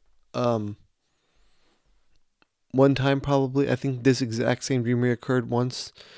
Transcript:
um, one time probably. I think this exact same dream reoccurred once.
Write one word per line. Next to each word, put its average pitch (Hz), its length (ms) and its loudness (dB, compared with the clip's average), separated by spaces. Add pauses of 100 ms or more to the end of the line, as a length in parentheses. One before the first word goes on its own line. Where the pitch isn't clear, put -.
(320)
um, 113 460 -2 (1900)
one 135 240 4
time 139 260 0
probably. 135 500 0
I 127 60 0
think 127 280 -6
this 131 180 4
exact 117 420 -2
same 127 180 0
dream 120 200 0
reoccurred 123 460 -2
once. 123 440 -4 (260)